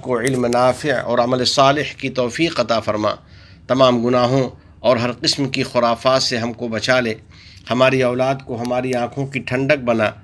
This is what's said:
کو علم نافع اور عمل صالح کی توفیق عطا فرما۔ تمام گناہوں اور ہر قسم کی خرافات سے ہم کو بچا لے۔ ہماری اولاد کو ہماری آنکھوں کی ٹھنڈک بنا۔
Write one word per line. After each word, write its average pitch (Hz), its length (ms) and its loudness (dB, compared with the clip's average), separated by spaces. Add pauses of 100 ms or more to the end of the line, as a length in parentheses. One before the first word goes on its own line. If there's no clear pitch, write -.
کو 123 200 -2
علم 123 260 0
نافع 123 580 0
اور 120 140 0
عمل 123 260 0
صالح 139 560 2
کی 135 80 -6
توفیق 127 520 -2
عطا 113 200 0
فرما۔ 104 300 -2 (580)
تمام 123 380 4
گناہوں 123 420 2 (320)
اور 120 160 4
ہر 120 140 -2 (100)
قسم 143 280 -2
کی 131 140 -4
خرافات 123 600 0
سے 123 160 -2
ہم 117 140 -4
کو 120 160 -8
بچا 113 320 0
لے۔ 113 140 -2 (560)
ہماری 131 320 4
اولاد 127 320 0 (100)
کو 117 160 -8
ہماری 127 340 -4
آنکھوں 120 320 -4
کی 135 140 -8
ٹھنڈک 135 440 0
بنا۔ 113 260 2 (140)